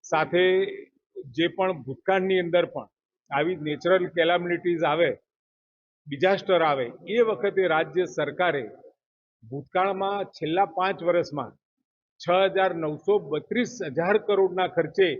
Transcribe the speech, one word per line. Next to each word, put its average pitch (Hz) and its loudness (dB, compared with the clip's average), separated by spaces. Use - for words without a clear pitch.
સાથે 160 2
જે 156 -4
પણ 170 -2
ભૂતકાળની 185 0
અંદર 170 2
પણ 123 -12
આવી 156 0
નેચરલ 165 0
કેલામિટીઝ 170 0
આવે, 156 2
ડિઝાસ્ટર 185 2
આવે, 135 0
એ 220 2
વખતે 196 0
રાજ્ય 160 0
સરકારે 151 -2
ભૂતકાળમાં 190 -4
છેલ્લા 165 -2
પાંચ 180 -2
વર્ષમાં 151 -2
છ - -6
હજાર 190 2
નવસો 160 0
બત્રીસ 175 -4
હજાર 170 0
કરોડના 190 2
ખર્ચે 170 2